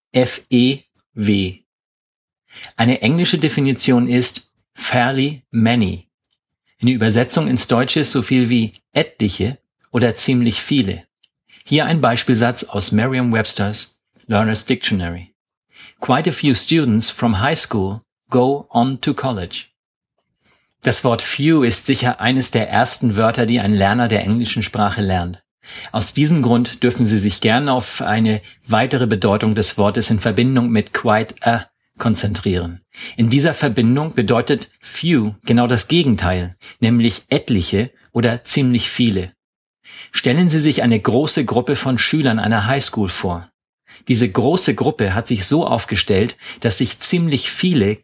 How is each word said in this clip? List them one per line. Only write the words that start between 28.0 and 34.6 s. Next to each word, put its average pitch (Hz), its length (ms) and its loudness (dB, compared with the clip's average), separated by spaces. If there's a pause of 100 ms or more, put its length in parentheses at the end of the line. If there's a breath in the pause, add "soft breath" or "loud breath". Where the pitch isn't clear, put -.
eine 107 400 0 (240 loud breath)
weitere 120 400 0
Bedeutung 107 480 0
des 107 240 -2
Wortes 104 320 2
in 104 80 2
Verbindung 120 500 0
mit 107 240 0
quite 110 480 0
a 117 240 0 (320)
konzentrieren. 90 840 -2 (360 loud breath)
In 113 140 2
dieser 143 240 2
Verbindung 131 580 0
bedeutet 120 560 0 (100)